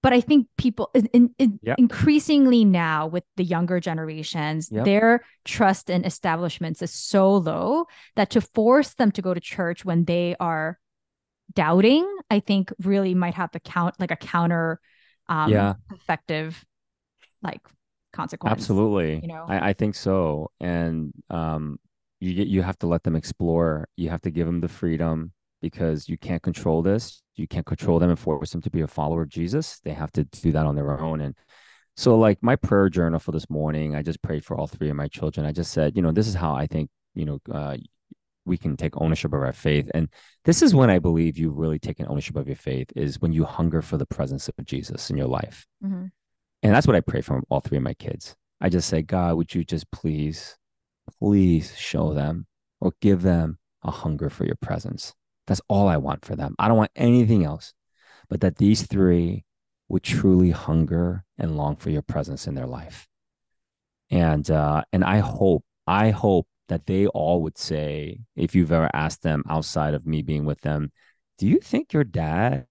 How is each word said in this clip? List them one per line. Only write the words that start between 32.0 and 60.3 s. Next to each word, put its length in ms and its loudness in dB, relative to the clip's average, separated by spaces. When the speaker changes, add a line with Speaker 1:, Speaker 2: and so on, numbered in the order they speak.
Speaker 2:
like, 280 6
my 120 4
prayer 340 4
journal 280 0
for 140 -6
this 180 -6
morning, 460 -4
I 80 -4
just 180 -6
prayed 240 -6
for 100 -8
all 120 -6
three 220 -6
of 60 -4
my 120 -4
children. 400 -4
I 40 -4
just 200 -6
said, 240 0
you 80 2
know, 80 2
"This 160 2
is 80 -4
how 180 -2
I 140 -4
think, 240 -4
you 100 -4
know, 140 -6
uh, 260 -8
we 100 -2
can 220 -6
take 240 -4
ownership 320 -2
of 80 -2
our 100 -2
faith." 440 0
And 140 0
this 160 4
is 140 6
when 160 8
I 80 6
believe 400 2
you've 180 -2
really 220 -2
taken 280 -8
ownership 280 -6
of 100 -4
your 100 -8
faith, 400 -8
is 240 -4
when 140 0
you 100 2
hunger 380 -2
for 160 -6
the 80 -2
presence 420 -6
of 160 -12
Jesus 460 -8
in 80 -4
your 100 -2
life. 380 -6
Speaker 1:
Mm-hmm. 220 -8
Speaker 2:
And 140 4
that's 100 4
what 100 4
I 60 4
pray 200 -4
for 280 -4
all 120 0
three 160 -4
of 60 -2
my 120 -6
kids. 400 -14
I 80 0
just 200 0
say, 120 0
"God, 360 0
would 180 -4
you 80 -2
just 260 -6
please, 680 -6
please 560 4
show 380 -2
them 320 -4
or 220 0
give 220 4
them 340 2
a 80 -6
hunger 400 -4
for 160 -6
your 120 -4
presence." 580 -8
That's 200 0
all 200 4
I 100 4
want 280 -4
for 100 -8
them. 240 -8
I 80 2
don't 100 6
want 180 2
anything 480 4
else 300 -6
but 120 -2
that 160 0
these 280 4
three 580 2
would 140 0
truly 480 4